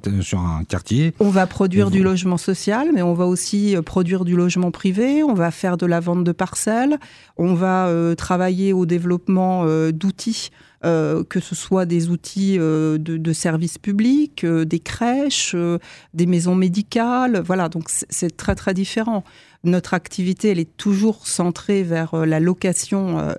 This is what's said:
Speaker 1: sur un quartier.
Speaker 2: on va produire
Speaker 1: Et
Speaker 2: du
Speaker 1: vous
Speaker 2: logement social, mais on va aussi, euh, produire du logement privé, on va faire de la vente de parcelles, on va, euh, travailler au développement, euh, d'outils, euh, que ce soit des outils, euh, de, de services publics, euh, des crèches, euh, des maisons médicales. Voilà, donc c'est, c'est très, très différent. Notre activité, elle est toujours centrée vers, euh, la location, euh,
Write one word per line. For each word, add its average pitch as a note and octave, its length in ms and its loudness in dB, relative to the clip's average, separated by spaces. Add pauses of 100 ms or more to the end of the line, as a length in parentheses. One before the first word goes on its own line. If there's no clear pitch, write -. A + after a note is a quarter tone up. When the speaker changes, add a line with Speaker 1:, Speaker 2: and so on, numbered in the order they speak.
(220)
Speaker 1:
sur F#2 180 -2
un E2 240 -2
quartier. B2+ 560 0
Speaker 2:
on G3+ 120 2
va F#3 160 4
produire G3 400 2
Speaker 1:
Et - 20 0
Speaker 2:
du F#3+ 80 2
Speaker 1:
vous F#3+ 60 4
Speaker 2:
logement F#3 340 2
social, G#3 560 -2
mais G#3 80 4
on F3 140 2
va F3+ 100 2
aussi, G3 500 0
euh, E3+ 60 2
produire F#3 440 0
du F3 100 2
logement F3 340 2
privé, A#3 540 0
on C#4+ 100 2
va E3+ 160 2
faire F3+ 260 -2
de F3 120 0
la E3+ 120 2
vente F3 240 0
de F3 80 2
parcelles, A#3 680 -2 (380)
on F3 180 2
va, F#3 320 2
euh, E3+ 260 2
travailler F#3 600 0
au F#3 120 2
développement, F3+ 800 0
euh, D#3+ 260 2
d'outils, F#3+ 600 -4 (340)
euh, D#3+ 420 0
que - 120 -4
ce F3 160 -6
soit F#3 320 0
des E3+ 220 0
outils, F#3+ 500 0
euh, D#3 400 2
de, D#3+ 180 -6
de D#3+ 160 -2
services D#3+ 460 -2
publics, B3 640 0
euh, E3 220 2
des E3 140 0
crèches, C4 760 -2
euh, E3+ 240 0 (340)
des F3 140 0
maisons F3 260 2
médicales. A3 920 0
Voilà, F3+ 260 0
donc D#3+ 180 -8
c'est, - 240 -6
c'est - 260 -4
très, - 160 -2
très F#3+ 220 -2
différent. G#3+ 480 -2 (400)
Notre F3 320 0
activité, F#3 540 -2
elle F#3 100 2
est E3 180 -6
toujours G#3 480 0
centrée F#3 560 -2
vers, E3 320 -2
euh, D#3+ 140 0
la D#3 120 2
location, F3+ 800 0
euh, D3+ 220 -4